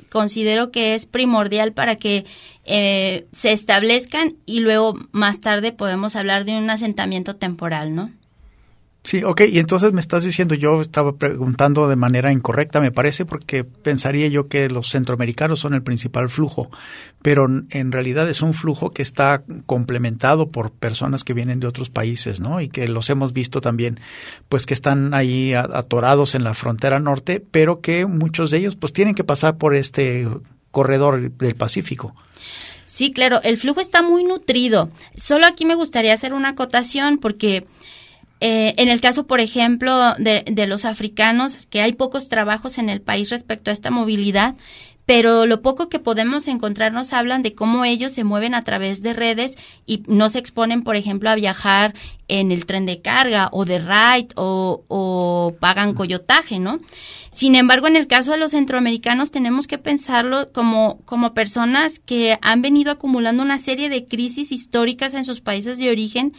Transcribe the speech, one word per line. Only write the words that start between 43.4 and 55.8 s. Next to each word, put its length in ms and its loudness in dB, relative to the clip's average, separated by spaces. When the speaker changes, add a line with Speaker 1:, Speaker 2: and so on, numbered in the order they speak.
Speaker 1:
a 40 0
esta 180 -6
movilidad, 640 0
pero 420 6
lo 160 2
poco 260 0
que 80 -4
podemos 500 -2
encontrar 460 -2
nos 200 -6
hablan 280 0
de 120 -2
cómo 300 0
ellos 280 0
se 120 -4
mueven 300 0
a 100 -2
través 380 -4
de 120 -4
redes 440 -2
y 180 -4
no 240 4
se 80 -6
exponen, 460 -2
por 120 -2
ejemplo, 360 -2
a 40 2
viajar 600 2
en 240 0
el 160 -2
tren 180 -4
de 160 -6
carga 500 2
o 140 -2
de 140 -2
ride 560 4
o, 520 -2
o 720 0
pagan 360 2